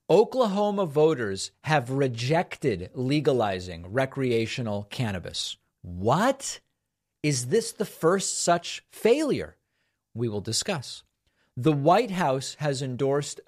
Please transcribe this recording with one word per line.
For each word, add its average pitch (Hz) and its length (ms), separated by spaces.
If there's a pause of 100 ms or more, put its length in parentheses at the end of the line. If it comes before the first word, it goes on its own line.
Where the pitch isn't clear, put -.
Oklahoma 208 800
voters 139 640 (140)
have 139 260
rejected 131 1040
legalizing 107 960
recreational 117 920
cannabis. - 720 (240)
What? 123 800 (640)
Is 127 240
this 214 240
the - 140
first - 580
such - 480
failure? 220 680 (560)
We 117 160
will 104 120
discuss. 120 640 (540)
The 139 140
White 175 400
House 143 480
has 143 220
endorsed 139 680